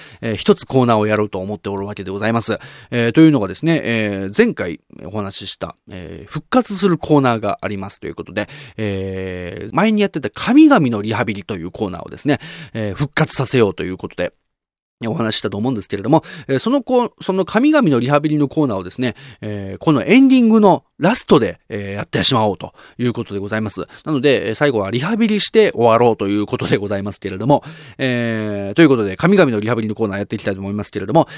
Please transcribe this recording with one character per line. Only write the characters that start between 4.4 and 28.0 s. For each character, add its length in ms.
回 280
お 60
話 360
し 40
し 60
た、 200
え 380
ー、 20
復 200
活 260
す 100
る 120
コ 200
ー 40
ナ 160
ー 20
が 220
あ 80
り 80
ま 140
す 100
と 60
い 20
う 60
こ 100
と 80
で、 160
え 960
ー、 20
前 200
に 80
や 60
っ 20
て 100
た 100
神 380
々 220
の 120
リ 120
ハ 100
ビ 100
リ 100
と 120
い 80
う 80
コ 140
ー 40
ナ 100
ー 60
を 40
で 80
す 100
ね、 120
え 180
ー、 40
復 180
活 200
さ 120
せ 140
よ 100
う 40
と 120
い 40
う 80
こ 120
と 80
で、 160
お 100
話 200
し 40
し 20
た 80
と 80
思 100
う 60
ん 20
で 60
す 80
け 80
れ 60
ど 60
も、 140
え 80
ー、 40
そ 100
の 120
コ-、 380
そ 140
の 100
神 280
々 180
の 100
リ 100
ハ 120
ビ 80
リ 80
の 100
コ 160
ー 40
ナ 80
ー 20
を 80
で 60
す 100
ね、 140
え 340
ー、 20
こ 140
の 140
エ 120
ン 120
デ 80
ィ 80
ン 40
グ 120
の 240
ラ 160
ス 120
ト 160
で、 260
え 220
ー、 60
や 80
っ 40
て 160
し 100
ま 140
お 60
う 40
と 160
い 80
う 60
こ 140
と 80
で 80
ご 80
ざ 80
い 40
ま 80
す。 160
な 80
の 80
で、 280
え 20
ー、 40
最 140
後 100
は 120
リ 100
ハ 160
ビ 100
リ 140
し 100
て 220
終 140
わ 100
ろ 140
う 60
と 120
い 80
う 80
こ 120
と 100
で 100
ご 100
ざ 100
い 60
ま 80
す 80
け 120
れ 60
ど 100
も、 180
え 760